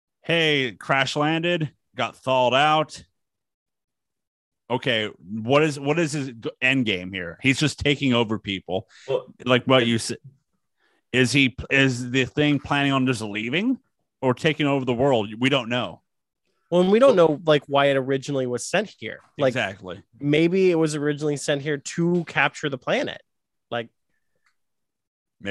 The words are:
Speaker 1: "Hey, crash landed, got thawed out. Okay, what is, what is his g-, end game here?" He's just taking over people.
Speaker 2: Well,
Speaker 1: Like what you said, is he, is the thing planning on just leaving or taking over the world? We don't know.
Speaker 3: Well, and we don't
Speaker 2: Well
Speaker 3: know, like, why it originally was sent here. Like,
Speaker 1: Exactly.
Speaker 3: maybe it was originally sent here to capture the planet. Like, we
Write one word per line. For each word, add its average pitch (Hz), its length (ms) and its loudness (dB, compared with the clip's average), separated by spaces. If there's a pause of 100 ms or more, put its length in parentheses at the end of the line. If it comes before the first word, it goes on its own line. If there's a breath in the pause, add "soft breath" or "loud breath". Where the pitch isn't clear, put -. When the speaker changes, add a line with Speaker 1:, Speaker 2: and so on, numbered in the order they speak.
(200)
Speaker 1:
"Hey, 151 580 0
crash 135 380 0
landed, 160 560 -2 (240)
got 113 200 -4
thawed 127 360 2
out. 151 500 2 (1700)
Okay, 117 400 -2 (160)
what 113 360 2
is, 147 180 -2
what 147 180 -2
is 160 140 0
his 139 160 -6
g-, 117 220 -10 (100)
end 131 240 2
game 92 280 -2
here?" 87 300 -8
He's 131 160 2
just 147 200 0
taking 143 340 0
over 110 260 0
people. 92 480 -8 (220 loud breath)
Speaker 2:
Well, - 180 -4 (200)
Speaker 1:
Like 123 180 4
what 131 220 4
you 117 120 0
said, - 200 -8 (920)
is 123 220 2
he, 135 240 2 (140)
is 131 400 2
the 127 160 0
thing 147 320 0
planning 139 340 -2
on 131 140 0
just 120 160 -2
leaving 120 560 -4 (420)
or 127 140 0
taking 151 320 0
over 139 180 0
the 127 100 -2
world? 117 340 2 (120)
We 131 80 2
don't 127 220 0
know. 110 320 -6 (680)
Speaker 3:
Well, 175 120 4
and 185 100 2
we 220 60 6
don't 254 180 6
Speaker 2:
Well 170 120 6
Speaker 3:
know, 151 180 -2
like, 151 180 4
why 139 220 2
it 139 100 2
originally 135 500 -2
was 123 200 -6
sent 190 320 -2
here. - 220 -14 (180)
Like, 131 140 2
Speaker 1:
Exactly. 98 500 -6 (180)
Speaker 3:
maybe 170 500 2
it 170 40 2
was 160 200 0
originally 147 440 -2
sent 139 240 -4
here 143 160 -4
to 170 480 -2
capture 147 420 -2
the 139 80 -6
planet. 185 460 -6 (480)
Like, 117 180 -6 (1500)
we - 100 -16